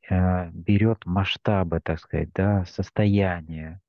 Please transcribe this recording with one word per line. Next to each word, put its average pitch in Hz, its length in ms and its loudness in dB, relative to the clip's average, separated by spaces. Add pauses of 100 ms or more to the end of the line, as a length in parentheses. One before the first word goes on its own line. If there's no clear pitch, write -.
(100)
э, 92 420 2
берет 101 540 2
масштабы, 90 720 0
так 80 200 -4
сказать, 76 340 -4
да, 98 320 2
состояния. 90 1200 -2